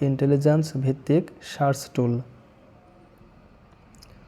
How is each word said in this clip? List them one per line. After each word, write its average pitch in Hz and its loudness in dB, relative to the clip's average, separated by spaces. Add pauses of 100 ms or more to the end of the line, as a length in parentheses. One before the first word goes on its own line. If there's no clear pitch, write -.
ইন্টেলিজেন্স 143 2
ভিত্তিক 135 0 (120)
সার্চ - -4
টুল। 120 0 (2000)